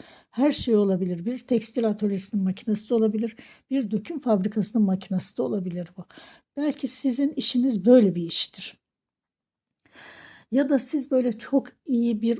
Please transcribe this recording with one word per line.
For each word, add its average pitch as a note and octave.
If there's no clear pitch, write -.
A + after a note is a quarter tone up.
Her C#4+
şey B3
olabilir. F#3
Bir B3
tekstil A3+
atölyesinin G3+
makinesi G#3
de B3
olabilir. A3
Bir C4
döküm A3
fabrikasının G#3+
makinesi F#3+
de A#3+
olabilir F3+
bu. F3
Belki C#4+
sizin C#4
işiniz A#3+
böyle A3
bir F3
iştir. -
Ya C4+
da C#4
siz -
böyle B3+
çok -
iyi A#3
bir A#3